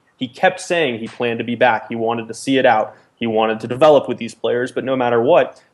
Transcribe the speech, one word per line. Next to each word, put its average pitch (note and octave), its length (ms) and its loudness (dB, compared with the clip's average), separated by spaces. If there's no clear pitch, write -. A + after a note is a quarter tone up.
he - 120 -8
kept F#3 320 -2
saying D3 380 -2
he A2+ 100 -10
planned A#2 320 -4
to A#2+ 40 -6
be A#2 120 -6
back. A#2 340 2
He A#2+ 40 -8
wanted A2+ 340 -4
to A2+ 60 -12
see C3+ 220 -2
it B2+ 80 4
out. A2 320 2
He A#2 120 -6
wanted A2 320 0
to A#2+ 80 -8
develop C3+ 400 4
with A#2+ 100 -6
these A#2 160 -12
players, A#2+ 380 -4
but B2 100 -6
no C3 140 -2
matter A#2+ 260 2
what, D3 400 2